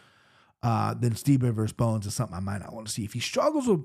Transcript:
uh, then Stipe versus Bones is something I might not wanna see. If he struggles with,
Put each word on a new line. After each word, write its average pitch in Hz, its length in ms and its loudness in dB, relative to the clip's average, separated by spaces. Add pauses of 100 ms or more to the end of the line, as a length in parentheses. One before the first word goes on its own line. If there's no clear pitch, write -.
(640)
uh, 110 320 2
then 113 180 0
Stipe 127 400 2
versus 107 220 -2
Bones 110 320 0
is 98 80 -6
something 98 240 -4
I - 20 -6
might 98 220 -4
not - 100 -14
wanna 110 160 -12
see. 107 160 -6
If 101 80 -8
he 120 80 -6
struggles 285 460 2
with, 185 180 2